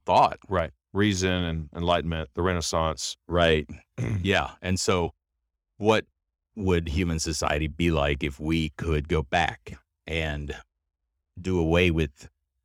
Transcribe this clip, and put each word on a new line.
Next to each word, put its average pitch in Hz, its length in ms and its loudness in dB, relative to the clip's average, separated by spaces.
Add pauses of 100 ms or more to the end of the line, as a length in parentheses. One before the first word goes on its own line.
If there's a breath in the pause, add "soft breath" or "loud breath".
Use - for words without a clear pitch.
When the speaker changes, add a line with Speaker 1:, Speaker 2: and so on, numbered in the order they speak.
Speaker 1:
thought. - 440 2
Speaker 2:
Right. 85 240 -2 (200)
Reason 95 380 2
and 82 420 -2
enlightenment, 82 640 -2
the 90 80 -4
Renaissance. 82 760 -2 (120)
Speaker 1:
Right. 82 400 4 (280)
Speaker 2:
<clears throat> 104 260 -4
Speaker 1:
Yeah. 90 280 0 (100)
And 92 200 -2
so 87 320 0 (640)
what 107 280 2 (520)
would 90 320 0
human 82 320 0
society 76 480 -2
be 82 240 0
like 73 320 0
if 71 160 -6
we 78 300 0
could 76 360 -4
go 78 160 0
back - 560 -2 (260)
and 76 480 -6 (880)
do 90 200 0
away 85 320 4
with 80 360 -4 (360)